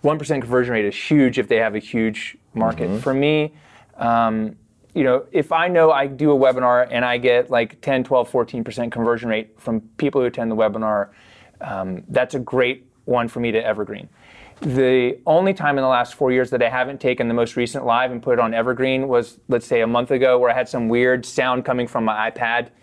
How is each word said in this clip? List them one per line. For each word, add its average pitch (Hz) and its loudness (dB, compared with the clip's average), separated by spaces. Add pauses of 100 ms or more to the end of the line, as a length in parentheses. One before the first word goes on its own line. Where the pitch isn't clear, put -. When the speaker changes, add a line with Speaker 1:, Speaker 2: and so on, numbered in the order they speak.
Speaker 1:
one 151 2
percent 139 -2
conversion 123 0
rate 110 0
is 101 -2
huge 135 2
if 110 0
they 113 2
have 110 0
a 107 -2
huge 113 -4 (180)
market. 110 -2
Speaker 2:
Mm-hmm. 104 -4
Speaker 1:
For 131 -2
me, 151 0 (420)
um, 113 0 (380)
you 160 0
know, 131 2
if 151 -2
I 165 0
know 165 6
I 143 2
do 143 0
a 139 4
webinar 127 4
and 123 0
I 123 0
get, 123 2
like, 117 -2
ten, 131 -2
twelve, 123 0
fourteen 120 -2
percent 117 -6
conversion 117 -2
rate 110 -4
from 113 -4 (160)
people 143 0
who 123 2
attend 117 -4
the 107 -2
webinar, 107 0 (520)
um, 95 -8
that's 127 -2
a 131 -2
great 127 -2 (180)
one 120 0
for 120 -8
me 117 0
to 107 0
evergreen. 104 -6 (520)
The 127 2
only 185 2
time 147 -2
in 135 -2
the 131 0
last 123 0
four 131 0
years 127 0
that 123 -2
I 117 2
haven't 127 -4
taken 123 -2
the 117 -2
most 117 -2
recent 123 -4
live 123 0
and 120 -10
put 127 -2
it 117 2
on 113 0
evergreen 127 -2
was, 120 -2
let's 120 -2
say, 117 2
a 113 2
month 120 0
ago, 127 4
where 123 4
I - 2
had 127 -2
some 120 -4
weird 123 2
sound 127 -2
coming 123 -2
from 117 -4
my 110 -2
iPad 120 -4 (120)